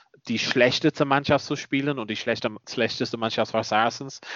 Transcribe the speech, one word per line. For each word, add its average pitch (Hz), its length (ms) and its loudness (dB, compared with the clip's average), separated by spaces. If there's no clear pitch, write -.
die 117 120 -2
schlechteste 135 640 2
Mannschaft 139 400 2
zu 151 100 -4
spielen, 139 440 -2
und 107 100 -6
die 110 60 -4
schlechte, 117 340 -2
schlechteste 117 500 -2
Mannschaft 113 360 0
war 110 100 2
Saracens. 117 580 0